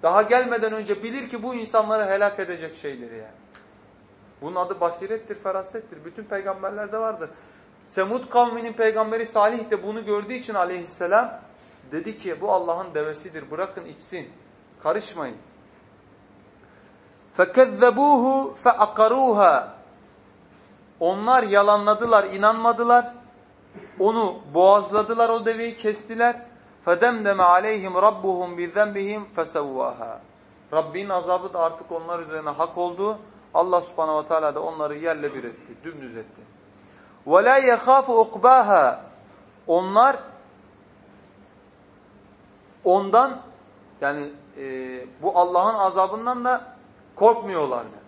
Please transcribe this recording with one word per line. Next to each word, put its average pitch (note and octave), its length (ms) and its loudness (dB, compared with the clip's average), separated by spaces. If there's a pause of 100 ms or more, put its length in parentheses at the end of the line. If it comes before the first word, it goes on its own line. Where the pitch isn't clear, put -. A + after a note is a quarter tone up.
Daha F3+ 180 4
gelmeden A#3 520 0
önce G#3 300 -6
bilir A#3+ 260 -10
ki A3+ 140 -10
bu B3 120 -8
insanları G#3+ 500 0
helak G3+ 340 0
edecek E3 360 -8
şeydir B2 360 -14
yani. A2 320 -18 (960)
Bunun E3 140 -10
adı F#3 240 -4
basirettir, G3 560 -6
ferasettir. F#3+ 720 -10
Bütün E3+ 180 -16
peygamberlerde G3+ 760 -8
vardır. A3 320 -6 (560)
Semud A3 440 -4
kavminin A#3 440 0
peygamberi A3 520 0
Salih A3+ 460 0
de F#3+ 120 -4
bunu G#3+ 220 -10
gördüğü G#3 280 -4
için B3 200 -10
aleyhisselam F3+ 840 -2 (520)
dedi E3+ 260 -10
ki E3 240 -10
bu G#3 100 -2
Allah'ın F3+ 420 -2
devesidir. D3+ 580 -8
Bırakın F3+ 340 -10
içsin. E3 440 -16 (540)
Karışmayın. D#3 540 -6 (2000)
فَكَذَّبُوهُ B3 1300 2
فَأَقَرُوهَا. A3 1040 4 (1300)
Onlar G#3 440 2
yalanladılar, G#3 800 4
inanmadılar. A#3 880 2 (840)
Onu G#3 360 0 (180)
boğazladılar, G#3 760 4
o A3+ 160 -2
deveyi A3+ 320 -6
kestiler. A3+ 640 -2 (440)
فَدَمْدَمَ G3+ 560 2
عَلَيْهِمْ F#3+ 520 4
رَبُّهُمْ F#3 640 0
بِذَنْبِهِمْ G3+ 680 -4 (140)
فَسَوَّاهَا. C3 800 -6 (560)
Rabbin D#3+ 360 -4
azabı F3+ 440 -4
da F3+ 60 -6
artık E3 320 -4
onlar E3+ 280 -8
üzerine D#3 300 -10
hak D#3+ 280 -4
oldu. F#3+ 420 -4 (340)
Allah F3 280 2
subhanahu D#3 420 -4
ve - 20 -10
teala D#3 300 -2
da D#3 80 -6
onları D3+ 320 -6
yerle D3+ 380 -6
bir C3 100 -12
etti, A#2 300 -16 (100)
dümdüz C#3 320 -16
etti. A2 260 -16 (880)
وَلَا G#3+ 320 6
يَخَافُ C4 460 4
عُقْبَاهَا. A3 960 4 (680)
Onlar G3 480 4 (3750)
yani, C#3+ 300 -6 (260)
e, C#3 60 -14 (580)
bu F#3 180 0
Allah'ın F3+ 400 2
azabından G#3 680 -2
da - 300 -4 (400)
korkmuyorlardı. E3 920 0